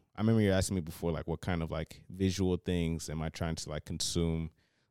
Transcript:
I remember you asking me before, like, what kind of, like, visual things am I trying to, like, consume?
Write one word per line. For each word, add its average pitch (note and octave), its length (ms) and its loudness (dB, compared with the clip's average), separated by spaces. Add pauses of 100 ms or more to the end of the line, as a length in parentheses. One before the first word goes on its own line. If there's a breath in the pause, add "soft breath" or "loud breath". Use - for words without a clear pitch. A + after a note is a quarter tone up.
(160)
I - 60 -6
remember A2+ 200 6
you G2 100 6
asking F#2+ 240 2
me F#2 60 0
before, E2 300 -4
like, D2+ 160 -4
what E2 140 -2
kind E2+ 220 -2
of, D#2+ 80 -4
like, D#2+ 380 -6
visual F#2 480 2
things E2 520 -2
am D#2 140 -4
I E2 60 -4
trying E2 260 -4
to, - 140 -8
like, D2+ 160 -8
consume? E2 640 -2 (400)